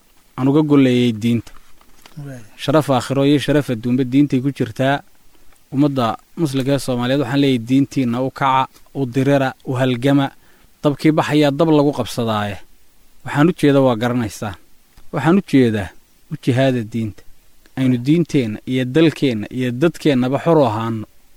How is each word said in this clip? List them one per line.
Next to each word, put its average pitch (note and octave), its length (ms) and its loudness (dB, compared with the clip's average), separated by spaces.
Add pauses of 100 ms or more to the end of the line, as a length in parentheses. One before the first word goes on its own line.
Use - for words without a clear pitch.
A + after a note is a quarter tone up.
(380)
aan C3 100 0
uga C#3+ 140 4
golleeyay C3 500 4
diinta. A2+ 400 -2 (1040)
Sharaf C#3+ 320 0
aakhiro C3+ 360 0
iyo C#3+ 140 4
sharaf C#3+ 300 0
adduunba B2 340 -2
diintay C3+ 380 2
ku C#3 100 -2
jirtaa. C3 500 -2 (720)
Ummadda C3 440 0 (200)
Muslimka C3+ 360 -2
ee C#3 60 0
Soomaaliyeed B2+ 420 -2
waxaan C3+ 200 -2
leeyahay, C3+ 260 2
diintiinna C3 540 0
u C3 100 -2
kaca, C3 360 0 (280)
u C#3 100 -4
dirira, C3 480 0 (120)
u C3+ 100 -6
halgama. C3 560 0 (520)
Dabkii D3+ 280 2
baxayaa D3+ 400 2
dab D#3+ 180 0
lagu D3 220 4
qabsadaaye. G#2+ 640 -4 (680)
Waxaan C#3+ 240 2
u F3+ 40 0
jeeda C#3 280 2
waa B2+ 140 2
garanaysaan. A#2 600 -4 (580)
Waxaan D#3+ 240 2
u G3 40 0
jeedaa, A2 480 2 (420)
u D#3+ 120 -10
jihaada B2+ 380 0 (120)
diinta. A2 300 -8 (540)
Aynu B2+ 200 0
diinteenna C3 680 0
iyo B2+ 200 -2
dalkeenna C3+ 680 0
iyo B2+ 200 -4
dadkeennaba C3 680 0
xor E3 180 2
u C#3+ 80 4
ahaano. A2+ 400 -4 (320)